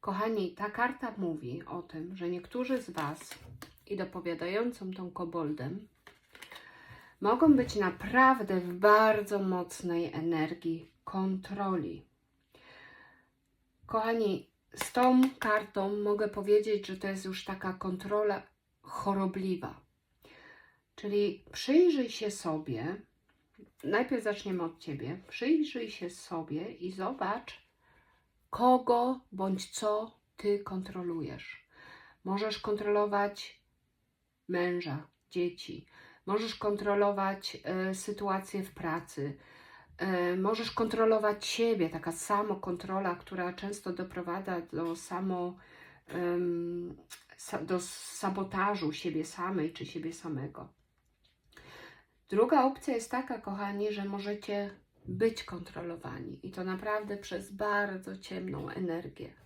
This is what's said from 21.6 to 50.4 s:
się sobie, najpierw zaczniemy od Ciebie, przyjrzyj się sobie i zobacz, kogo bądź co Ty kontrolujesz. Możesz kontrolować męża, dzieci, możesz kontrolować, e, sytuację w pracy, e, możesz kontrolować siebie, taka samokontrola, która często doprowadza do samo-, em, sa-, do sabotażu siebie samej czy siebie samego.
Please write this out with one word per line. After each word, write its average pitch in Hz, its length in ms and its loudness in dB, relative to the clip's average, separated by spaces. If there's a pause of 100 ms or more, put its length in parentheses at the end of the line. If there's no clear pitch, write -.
się 208 220 -4
sobie, 156 680 -4 (840)
najpierw 233 400 2
zaczniemy 202 400 -2
od 165 160 -6
Ciebie, 143 480 -6
przyjrzyj 254 640 0
się 175 180 -8
sobie 165 640 -6
i 175 200 -8
zobacz, 208 800 -4 (800)
kogo 247 720 4 (120)
bądź 190 380 -2
co 214 500 -2 (180)
Ty 202 220 2
kontrolujesz. 180 1080 -8 (560)
Możesz 208 360 -2
kontrolować 208 1040 0 (840)
męża, 175 600 -2 (220)
dzieci, - 560 -4 (440)
możesz 214 260 0
kontrolować, 202 1080 0
e, 190 320 -2
sytuację 196 680 -4
w 190 100 -12
pracy, 156 640 -6 (600)
e, 180 380 0
możesz 220 360 0
kontrolować 220 760 2
siebie, 220 440 2
taka 165 220 -6
samokontrola, 190 1040 -2
która 180 380 -6
często 196 400 -6
doprowadza 180 680 -6
do 165 340 -4
samo-, 185 600 -4 (500)
em, 175 880 -2 (420)
sa-, - 280 -8
do 185 140 0
sabotażu 190 1120 -2
siebie 160 320 -4
samej 175 480 -2
czy - 120 -10
siebie 165 280 -8
samego. 139 560 -8 (1600)